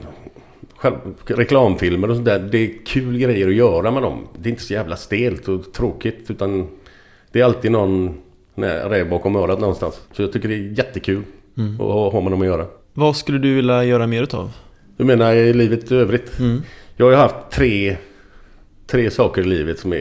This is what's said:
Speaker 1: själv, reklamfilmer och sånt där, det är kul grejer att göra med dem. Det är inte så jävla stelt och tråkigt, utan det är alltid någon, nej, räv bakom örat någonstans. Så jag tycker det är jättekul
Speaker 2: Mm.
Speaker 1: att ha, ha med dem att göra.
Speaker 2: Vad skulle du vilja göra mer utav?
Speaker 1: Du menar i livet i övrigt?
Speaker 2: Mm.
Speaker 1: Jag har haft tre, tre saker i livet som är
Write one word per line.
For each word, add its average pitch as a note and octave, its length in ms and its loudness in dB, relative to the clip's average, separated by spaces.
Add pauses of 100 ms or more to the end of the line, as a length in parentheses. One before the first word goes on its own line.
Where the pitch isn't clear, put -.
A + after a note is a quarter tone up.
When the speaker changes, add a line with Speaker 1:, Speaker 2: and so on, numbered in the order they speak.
(760)
Speaker 1:
själv, - 180 -2 (320)
reklamfilmer G#2 840 2
och A#2 60 0
sånt A#2+ 100 -2
där, G2+ 120 2
det G#2 200 -2
är A2 120 0 (160)
kul B2 320 -2
grejer A2+ 300 0
att F#2+ 60 2
göra G#2 360 2
med C3 120 -2
dem. C#2 240 -6 (120)
Det E2 100 -8
är - 20 -2
inte A#2 120 -6
så - 100 -8
jävla F2+ 240 -6
stelt G#2+ 520 -4
och F#2+ 240 -4
tråkigt, - 580 -6
utan G2 380 -4 (640)
det A#2 80 2
är B2 40 6
alltid A#2+ 280 2
någon, F#2+ 420 0 (400)
nej, F2 240 -4 (100)
räv F#2+ 220 0
bakom F#2 260 0
örat F#2+ 240 0
någonstans. F#2 400 -4 (120)
Så - 100 -4
jag G2 100 -2
tycker A2 160 -4
det G#2+ 60 -2
är G#2+ 240 -8
jättekul G2+ 440 -2 (340)
Speaker 2:
Mm. G#2+ 180 -2
Speaker 1:
att A2 120 -10
ha, G#2 240 0
ha G#2 100 0
med F#2+ 120 0
dem F#2+ 80 0
att F#2+ 60 2
göra. E2+ 200 -2 (280)
Speaker 2:
Vad D3 220 2
skulle C#3+ 220 -2
du C3+ 160 2
vilja B2 300 2
göra A#2+ 220 2
mer A#2 160 -2
utav? A#2 280 -8 (460)
Speaker 1:
Du B2 80 0
menar A#2 300 6
i A#2 180 6
livet A#2 400 2
i - 20 2
övrigt? A#2+ 440 0
Speaker 2:
Mm. B2+ 240 0 (400)
Speaker 1:
Jag B2+ 140 8
har C#3+ 60 8
haft - 280 0
tre, G2+ 460 0 (880)
tre A#2+ 240 0
saker G2+ 320 2
i - 20 2
livet E2 340 -2
som F2+ 140 -4
är E2+ 80 -2